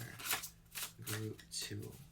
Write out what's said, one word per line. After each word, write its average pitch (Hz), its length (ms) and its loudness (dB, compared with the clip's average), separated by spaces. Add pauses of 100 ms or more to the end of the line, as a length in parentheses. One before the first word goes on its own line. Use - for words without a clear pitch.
(1040)
group 107 380 2 (100)
two? 107 400 0 (200)